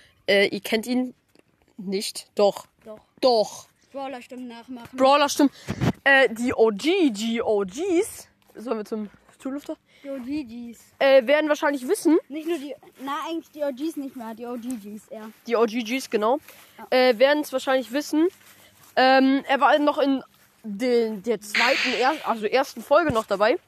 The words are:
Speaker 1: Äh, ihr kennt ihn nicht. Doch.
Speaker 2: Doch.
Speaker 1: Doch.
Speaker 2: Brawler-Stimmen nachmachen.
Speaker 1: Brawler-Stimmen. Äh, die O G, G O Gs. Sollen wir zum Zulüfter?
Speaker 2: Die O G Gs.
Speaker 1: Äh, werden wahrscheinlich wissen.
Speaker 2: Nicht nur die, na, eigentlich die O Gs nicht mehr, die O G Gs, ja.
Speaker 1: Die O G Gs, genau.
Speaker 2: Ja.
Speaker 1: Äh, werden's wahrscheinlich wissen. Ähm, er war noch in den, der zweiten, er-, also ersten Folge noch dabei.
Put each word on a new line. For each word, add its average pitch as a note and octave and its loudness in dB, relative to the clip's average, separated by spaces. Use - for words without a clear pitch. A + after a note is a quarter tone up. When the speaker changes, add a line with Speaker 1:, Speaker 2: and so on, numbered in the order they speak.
Speaker 1:
Äh, G3 4
ihr - -4
kennt A3 -4
ihn B3+ -4
nicht. G3 -8
Doch. G3+ 2
Speaker 2:
Doch. A3 -20
Speaker 1:
Doch. A#3 0
Speaker 2:
Brawler-Stimmen B3+ -14
nachmachen. A#3 -16
Speaker 1:
Brawler-Stimmen. C#4 4
Äh, C4+ 8
die A#3+ -2
O A3 4
G, D#4 2
G A3+ -4
O G3+ 0
Gs. E4 -4
Sollen A3+ -6
wir G#3 -8
zum G#3+ -8
Zulüfter? C#4+ -10
Speaker 2:
Die C#4 -12
O C4+ -10
G C#4 -8
Gs. A#3 -16
Speaker 1:
Äh, C4+ 6
werden D4+ 2
wahrscheinlich C#4+ -2
wissen. E4+ 2
Speaker 2:
Nicht D4+ -12
nur E4+ -4
die, C#4 -12
na, C#4 -8
eigentlich E4 -10
die D4 -10
O C#4+ -2
Gs D4 -8
nicht C4+ -10
mehr, A3+ -12
die A#3 -14
O A#3+ -10
G A#3+ -10
Gs, G#3 -16
ja. A3 -16
Speaker 1:
Die A#3 0
O A3 4
G A3+ -4
Gs, A#3+ -6
genau. A3 0
Speaker 2:
Ja. A3+ -18
Speaker 1:
Äh, B3+ 4
werden's C#4+ 2
wahrscheinlich C4 -2
wissen. D4+ 0
Ähm, C4+ 4
er C4+ 0
war C4+ 4
noch D4 2
in C4+ 0
den, A3 -2
der A3 -4
zweiten, B3+ -2
er-, C4 2
also A3 -4
ersten A#3+ -2
Folge D4+ 2
noch A3 -2
dabei. G#3+ 0